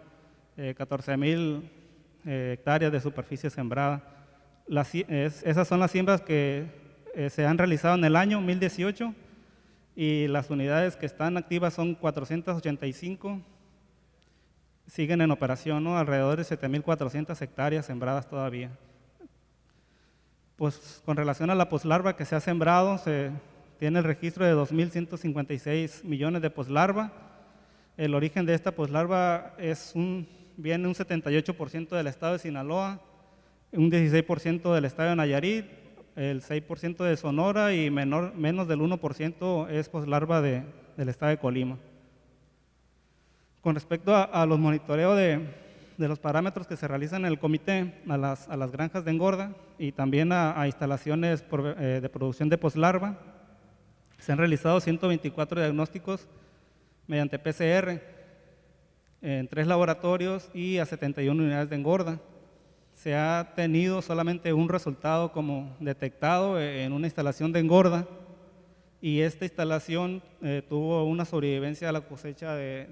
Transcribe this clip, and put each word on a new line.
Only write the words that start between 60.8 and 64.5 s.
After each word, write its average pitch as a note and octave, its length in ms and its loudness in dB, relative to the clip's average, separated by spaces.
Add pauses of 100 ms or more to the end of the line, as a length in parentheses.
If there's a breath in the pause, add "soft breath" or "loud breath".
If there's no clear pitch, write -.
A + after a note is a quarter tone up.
setenta D3 340 -4
y C#3 80 2
una D#3+ 140 2
unidades D3 260 0
de D3 80 -6
engorda. E3 440 0 (720)
Se D3 200 -4
ha E3 400 0
tenido F3 460 2
solamente E3+ 540 0